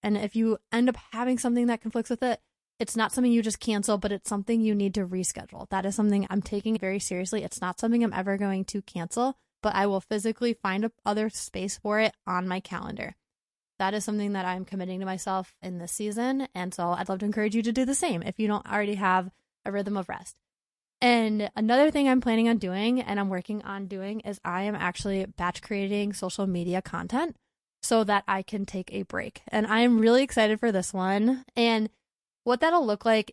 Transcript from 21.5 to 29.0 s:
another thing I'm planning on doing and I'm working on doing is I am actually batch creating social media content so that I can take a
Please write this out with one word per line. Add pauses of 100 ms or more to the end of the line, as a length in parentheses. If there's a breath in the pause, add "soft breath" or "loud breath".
another
thing
I'm
planning
on
doing
and
I'm
working
on
doing
is
I
am
actually
batch
creating
social
media
content (460)
so
that
I
can
take
a